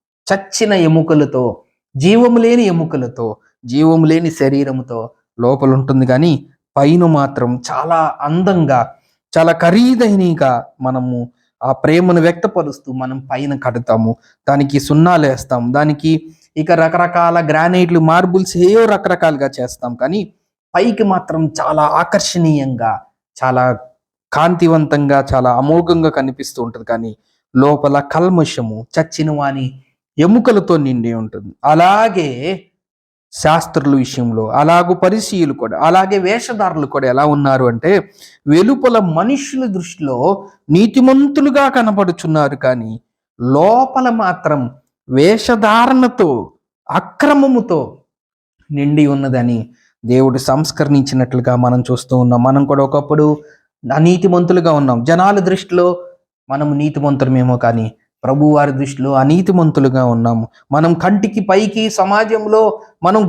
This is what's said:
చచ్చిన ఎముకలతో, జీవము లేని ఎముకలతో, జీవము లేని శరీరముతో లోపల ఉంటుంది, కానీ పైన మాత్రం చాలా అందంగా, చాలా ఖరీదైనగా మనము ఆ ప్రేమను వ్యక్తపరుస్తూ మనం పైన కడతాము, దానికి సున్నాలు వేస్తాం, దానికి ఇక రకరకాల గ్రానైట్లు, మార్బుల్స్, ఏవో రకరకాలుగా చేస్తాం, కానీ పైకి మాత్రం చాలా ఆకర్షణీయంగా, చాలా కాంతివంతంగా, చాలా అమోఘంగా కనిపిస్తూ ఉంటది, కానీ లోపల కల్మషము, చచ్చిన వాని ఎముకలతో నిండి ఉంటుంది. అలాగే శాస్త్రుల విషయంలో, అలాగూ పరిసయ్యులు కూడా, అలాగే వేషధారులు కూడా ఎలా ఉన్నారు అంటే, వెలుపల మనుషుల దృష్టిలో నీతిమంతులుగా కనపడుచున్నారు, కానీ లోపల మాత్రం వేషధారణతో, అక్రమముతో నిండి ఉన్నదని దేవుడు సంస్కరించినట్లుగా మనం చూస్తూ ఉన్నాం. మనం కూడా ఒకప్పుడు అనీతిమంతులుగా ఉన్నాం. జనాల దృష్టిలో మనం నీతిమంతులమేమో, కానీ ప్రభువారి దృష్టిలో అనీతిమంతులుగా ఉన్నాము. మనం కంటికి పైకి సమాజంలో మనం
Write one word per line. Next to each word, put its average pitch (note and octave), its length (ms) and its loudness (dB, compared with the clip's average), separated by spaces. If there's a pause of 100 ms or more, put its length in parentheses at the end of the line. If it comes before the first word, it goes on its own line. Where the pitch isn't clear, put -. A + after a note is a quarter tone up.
(280)
చచ్చిన G3 460 -2
ఎముకలతో, D#3 720 0 (500)
జీవము A3+ 420 4
లేని A#3 260 2
ఎముకలతో, C#3+ 640 -4 (380)
జీవము D#3 400 2
లేని D#3+ 260 0
శరీరముతో C3+ 680 -2 (400)
లోపల C3 300 2
ఉంటుంది, C3 360 2
కానీ C#3 280 2 (420)
పైన D#3+ 300 4
మాత్రం C#3 520 0
చాలా D3+ 420 -4 (220)
అందంగా, D#3+ 580 0 (540)
చాలా E3 200 2
ఖరీదైనగా F#3 960 2 (300)
మనము B2+ 360 -4 (440)
ఆ B2+ 100 -2
ప్రేమను F3 500 2
వ్యక్తపరుస్తూ E3+ 720 -4
మనం C3 260 -8
పైన C#3 360 -6
కడతాము, A#2 560 -2 (360)
దానికి C#3 320 0
సున్నాలు D#3 480 2
వేస్తాం, C3 340 -4 (120)
దానికి D3+ 380 0 (460)
ఇక D#3 140 -2
రకరకాల E3+ 680 0
గ్రానైట్లు, E3+ 600 2
మార్బుల్స్, F3+ 580 0
ఏవో G3+ 280 4
రకరకాలుగా E3+ 640 -2
చేస్తాం, B2 460 -10
కానీ D#3+ 260 -4 (520)
పైకి G#3+ 300 0
మాత్రం F3+ 440 -2
చాలా D3+ 360 -2 (140)
ఆకర్షణీయంగా, D3 960 -2 (440)
చాలా B2+ 260 0 (680)
కాంతివంతంగా, D3+ 880 2 (140)
చాలా B2+ 180 2
అమోఘంగా D#3+ 580 0
కనిపిస్తూ C3+ 540 -8
ఉంటది, A#2 220 -12
కానీ A2+ 260 -6 (440)
లోపల C#3+ 440 2 (140)
కల్మషము, D#3 640 0 (140)
చచ్చిన D#3 400 -4
వాని C#3 360 -4 (500)
ఎముకలతో G3+ 600 2
నిండి B2 360 -2
ఉంటుంది. G#2 380 -10 (140)
అలాగే F3+ 640 2 (1040)
శాస్త్రుల D#3 600 0
విషయంలో, A#2 540 -2
అలాగూ F3 440 2
పరిసయ్యులు F#3 600 -2
కూడా, A2+ 240 -6
అలాగే F#3+ 400 2
వేషధారులు F#3+ 680 -4
కూడా C#3 200 -4
ఎలా C3 180 2
ఉన్నారు C#3 400 0
అంటే, A#2+ 260 0 (560)
వెలుపల A3+ 500 2 (180)
మనుషుల C4 500 -4
దృష్టిలో E3+ 520 -6 (520)
నీతిమంతులుగా C4+ 1000 2
కనపడుచున్నారు, F3+ 880 0
కానీ A#2+ 360 -2 (480)
లోపల A3+ 680 2
మాత్రం F3 520 -2 (460)
వేషధారణతో, A3 1200 2 (580)
అక్రమముతో B3+ 920 0 (880)
నిండి D3 380 2
ఉన్నదని C3 520 -2 (440)
దేవుడు B2+ 340 2
సంస్కరించినట్లుగా C3 1200 0
మనం B2 260 2
చూస్తూ B2+ 360 -4
ఉన్నాం. A#2+ 260 2
మనం C3+ 220 2
కూడా C#3 180 0
ఒకప్పుడు D3 420 0 (580)
అనీతిమంతులుగా F3 880 2
ఉన్నాం. C3+ 320 0
జనాల F#3 360 2
దృష్టిలో F3+ 480 0 (640)
మనం C#3+ 180 -4 (100)
నీతిమంతులమేమో, C#3 800 0
కానీ A#2 300 -2 (360)
ప్రభువారి D3 480 2
దృష్టిలో C3+ 420 -4
అనీతిమంతులుగా D3+ 920 2
ఉన్నాము. A#2 420 0 (240)
మనం D#3 220 2
కంటికి G3 480 -2
పైకి G3+ 480 -2
సమాజంలో G#3+ 720 0 (420)
మనం G3+ 260 2